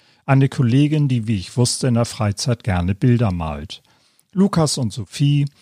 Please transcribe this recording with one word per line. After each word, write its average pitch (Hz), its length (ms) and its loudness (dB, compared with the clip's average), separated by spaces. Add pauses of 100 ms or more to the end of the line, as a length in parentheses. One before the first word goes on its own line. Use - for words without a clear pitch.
(260)
eine 135 240 4
Kollegin, 143 580 2
die, 120 180 0
wie 110 120 0
ich - 180 -8
wusste, 123 320 0
in 120 60 2
der 117 100 2
Freizeit - 600 -4
gerne 90 280 0
Bilder 120 380 2
malt. 78 500 -8 (520)
Lukas 180 440 0
und 123 140 -2
Sophie, 143 540 0 (160)